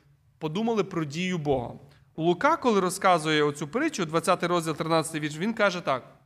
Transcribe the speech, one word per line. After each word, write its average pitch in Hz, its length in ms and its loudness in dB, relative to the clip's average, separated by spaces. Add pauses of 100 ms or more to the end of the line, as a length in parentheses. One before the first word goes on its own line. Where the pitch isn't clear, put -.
(380)
подумали 202 460 -2
про 170 200 -4
дію 175 340 -4
Бога. 131 360 -2 (420)
Лука, 175 400 2
коли 233 240 2
розказує 160 640 2
оцю 147 260 -2
притчу, 254 380 -2
двадцятий 170 420 0
розділ, 165 260 0
тринадцятий 160 460 0
вірш, 151 160 -6
він 214 180 -2
каже 196 260 0
так 135 220 -2 (240)